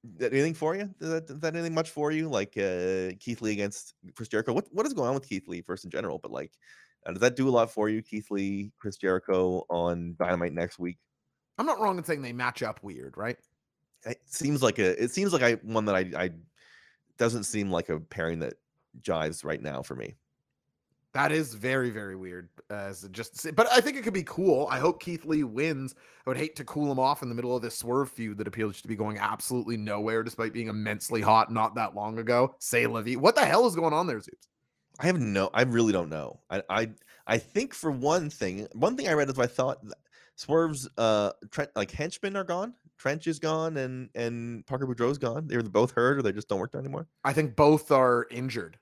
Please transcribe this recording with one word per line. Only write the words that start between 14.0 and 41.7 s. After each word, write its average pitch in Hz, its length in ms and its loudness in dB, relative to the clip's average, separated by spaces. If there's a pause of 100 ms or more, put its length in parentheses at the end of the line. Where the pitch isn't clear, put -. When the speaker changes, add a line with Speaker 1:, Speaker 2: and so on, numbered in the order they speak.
Speaker 1:
It 117 220 -8
seems 143 360 0
like 113 160 6
a, 92 240 4
it 123 80 0
seems 196 220 0
like 135 100 4
I, 117 200 6
one 107 240 0
that 101 80 4
I, 90 300 0
I, 90 60 0 (840)
doesn't 117 280 0
seem 101 260 -2
like 85 180 0
a 80 100 0
pairing 82 420 -4
that 67 140 -4 (460)
jives 80 420 -2
right 73 200 -4
now 67 200 -6
for - 120 -10
me. 55 220 -10 (960)
Speaker 2:
That 143 180 2
is 151 240 0
very, 123 360 0
very 101 260 -10
weird. 90 320 -12 (200)
Uh, 98 240 -8
so 98 140 -14
just, 113 480 -10
but 233 160 6
I 254 100 8
think 277 160 -2
it 254 60 -8
could 208 100 -4
be 185 120 -2
cool. 180 440 2
I 131 120 -2
hope 175 200 0
Keith 170 240 -8
Lee 156 200 0
wins. 135 500 -4 (320)
I 131 40 -2
would 127 60 -2
hate 156 200 -6
to 139 80 -12
cool 147 260 -2
him 131 80 0
off 135 240 2
in 127 60 -8
the 117 80 -6
middle 123 180 -2
of 120 80 -2
this 117 160 -8
Swerve 131 320 0
feud 107 280 -6
that 107 100 -4
appears 107 340 -4
to - 60 -14
be 110 80 -4
going 107 220 -2
absolutely 107 580 -2
nowhere, 107 480 -2
despite 113 280 -4
being 117 140 -6
immensely 107 540 -2
hot 110 320 6
not 110 240 0
that 101 180 -2
long 107 240 -6
ago. 120 400 2
Say 120 300 0
la 113 120 -2
vie. 117 140 -4
What 170 220 6
the 285 80 6
hell 190 240 6
is 175 80 0
going 165 160 2
on 170 160 2
there, 117 100 -4
Zoobs? - 300 -16 (500)
Speaker 1:
I - 80 -2
have 180 140 4
no, 98 340 2
I 117 80 4
really 117 300 4
don't 87 160 0
know. 76 320 -8 (100)
I, 95 180 -2
I, 113 220 0 (380)
I 117 100 4
think 247 360 -4
for 156 180 -4
one 147 360 2
thing, 98 440 -6
one 175 240 2
thing 277 100 -4
I - 60 2
read 143 180 2
is 131 80 -4
I 123 80 4
thought 131 360 -2
th-, 107 120 -16 (400)
Swerve's, 151 540 0 (100)
uh, 107 320 4 (220)
Trent, 147 240 -4